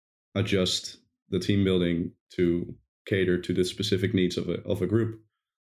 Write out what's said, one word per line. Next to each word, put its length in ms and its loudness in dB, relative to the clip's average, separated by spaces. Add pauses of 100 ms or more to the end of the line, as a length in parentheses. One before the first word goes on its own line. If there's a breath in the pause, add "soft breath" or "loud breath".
(360)
adjust 640 0 (320)
the 100 0
team 240 2
building 480 0 (200)
to 420 0 (320)
cater 340 0
to 140 -4
the 120 2
specific 480 -2
needs 240 2
of 120 -4
a, 140 -4
of 180 -2
a 60 -2
group. 340 0 (500)